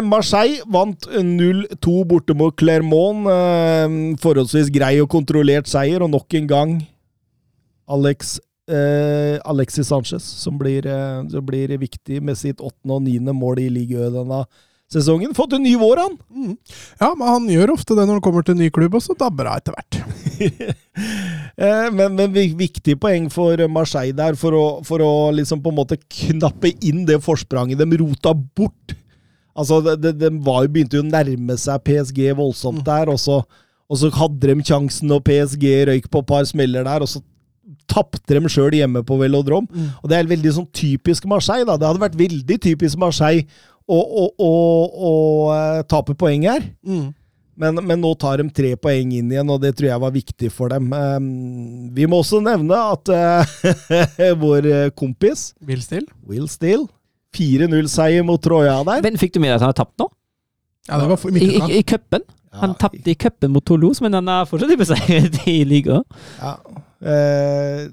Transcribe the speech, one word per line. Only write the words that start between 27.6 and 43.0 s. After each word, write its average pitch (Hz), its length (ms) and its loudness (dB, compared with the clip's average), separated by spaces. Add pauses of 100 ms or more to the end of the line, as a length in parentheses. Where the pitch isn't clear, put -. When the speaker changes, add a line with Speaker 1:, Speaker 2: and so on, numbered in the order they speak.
Speaker 1:
de 160 220 2
rota 160 340 0
bort. 156 600 -6 (600)
Altså, 151 300 2
det, 160 80 2 (100)
det, 160 160 2
de 160 120 2 (120)
var 131 220 2
jo, 143 100 0
begynte 147 240 0
jo 147 60 -2
å - 20 -4
nærme 131 480 0
seg 139 320 -4
P 143 80 4
S 139 160 -2
G 135 240 0
voldsomt 139 480 -4
Speaker 2:
Mm. 139 60 -8
Speaker 1:
der, 156 240 0
og 131 100 -2
så, 139 140 2 (520)
og 135 120 -4
så 151 100 2
hadde 139 400 2
de 143 160 0
sjansen, 143 480 0
og 139 80 0
P 143 220 4
S 139 100 -6
G 139 220 2 (100)
røyk 131 240 0
på 143 140 0
et - 80 -2
par 143 100 2
smeller 127 400 -2
der, 143 240 -2
og - 60 -8
så 147 100 -14 (640)
tappte - 480 -2
de 160 160 0
selv 143 240 2
hjemme 123 320 0
på 135 160 0
Velodrom. 143 480 0
Speaker 2:
Mm. 165 160 -6 (160)
Speaker 1:
Og 147 80 -2
det 170 80 2
er 165 160 0
veldig 156 240 0
sånn 175 160 -6
typisk 151 560 0
Marseille, 208 320 0
da. 185 160 0
Det 156 80 2
hadde 180 160 0
vært 160 160 0
veldig 165 480 0
typisk 156 320 0
Marseille 156 480 2 (400)